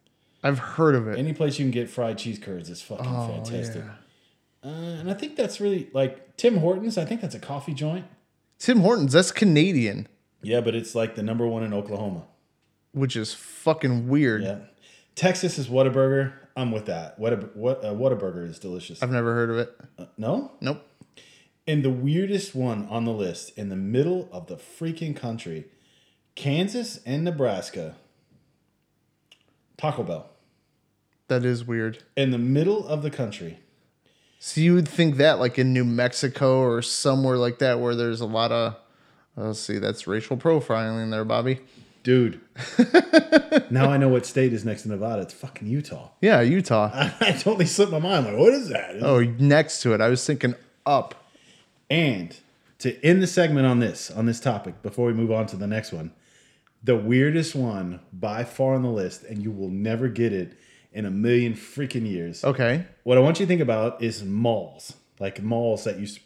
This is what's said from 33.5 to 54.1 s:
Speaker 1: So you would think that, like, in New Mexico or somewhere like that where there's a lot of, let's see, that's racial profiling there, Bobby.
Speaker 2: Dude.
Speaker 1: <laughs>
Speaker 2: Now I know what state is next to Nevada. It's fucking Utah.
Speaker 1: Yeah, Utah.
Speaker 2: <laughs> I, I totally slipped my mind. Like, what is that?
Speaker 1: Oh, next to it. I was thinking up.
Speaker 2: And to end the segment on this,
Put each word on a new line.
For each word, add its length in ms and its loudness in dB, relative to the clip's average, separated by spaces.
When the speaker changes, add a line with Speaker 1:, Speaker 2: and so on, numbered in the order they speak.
Speaker 1:
So 220 -6
you 140 6
would 140 4
think 280 2
that, 240 6
like, 180 0
in 140 4
New 120 4
Mexico 760 2
or 200 2
somewhere 560 2
like 220 0
that 220 2
where 160 0
there's 240 -2
a 60 -4
lot 260 0
of, 240 0
let's 220 -6
see, 200 -6
that's 280 -4
racial 300 -4
profiling 720 0
there, 140 -4
Bobby. 360 0
Speaker 2:
Dude. 360 4
Speaker 1:
<laughs> 160 4
Speaker 2:
Now 200 4
I 80 4
know 100 6
what 160 4
state 300 2
is 100 -6
next 180 -4
to 60 -6
Nevada. 340 -4
It's 120 -12
fucking 340 -12
Utah. 400 -6
Speaker 1:
Yeah, 180 6
Utah. 500 4
Speaker 2:
<laughs> 40 -12
I, 260 0
I 120 4
totally 340 2
slipped 260 2
my 60 0
mind. 260 2
Like, 140 -2
what 160 8
is 160 -4
that? 320 -6
Speaker 1:
Oh, 200 6
next 600 4
to 100 2
it. 80 2
I 80 6
was 160 2
thinking 300 0
up. 400 0
Speaker 2:
And 440 0
to 260 -4
end 180 6
the 40 2
segment 400 4
on 120 4
this, 320 -2